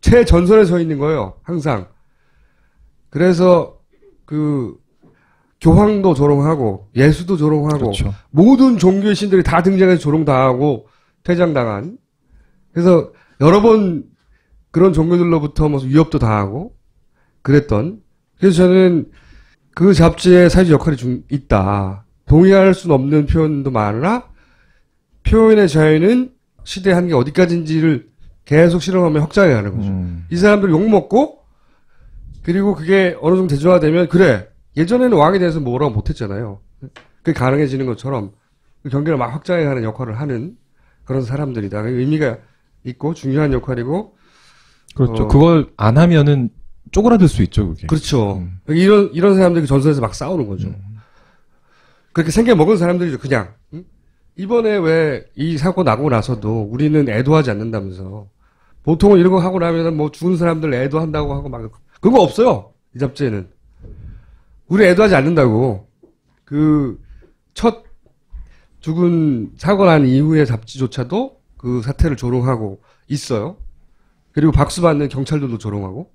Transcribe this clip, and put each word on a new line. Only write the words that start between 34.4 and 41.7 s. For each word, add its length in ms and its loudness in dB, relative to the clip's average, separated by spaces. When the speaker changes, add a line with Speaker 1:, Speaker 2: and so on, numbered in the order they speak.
Speaker 1:
예전에는 400 0
왕에 220 2
대해서 200 -2
뭐라고 340 -4
못했잖아요. 640 -8
그게 100 -2
가능해지는 540 -2
것처럼 460 -8
그 60 -12
경계를 280 -2
막 160 -6
확장해 300 -4
가는 200 -4
역할을 360 -8
하는 360 -8
그런 180 -4
사람들이다. 580 -8